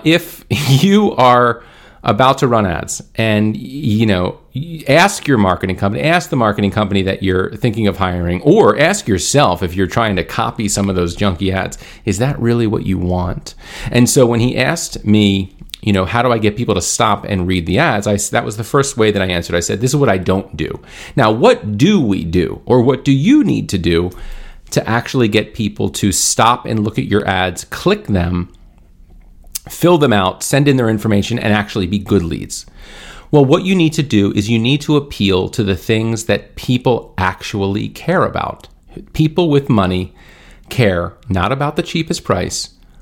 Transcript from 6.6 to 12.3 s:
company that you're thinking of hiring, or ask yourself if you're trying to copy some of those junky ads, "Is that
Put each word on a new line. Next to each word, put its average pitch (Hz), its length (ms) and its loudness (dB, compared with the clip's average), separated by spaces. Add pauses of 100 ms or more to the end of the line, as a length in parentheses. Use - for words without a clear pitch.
company 101 320 0
that 95 200 -4
you're 92 340 0
thinking 113 300 -2
of 92 120 0
hiring, 90 440 -2
or 196 360 6
ask 175 280 0
yourself 101 560 2
if 85 120 -4
you're 95 120 0
trying 107 300 0
to 82 80 0
copy 117 440 -4
some 101 200 -2
of 95 80 -2
those 85 200 -2
junky 95 360 -2
ads, 92 240 -4 (280)
"Is 101 140 -2
that 135 220 -2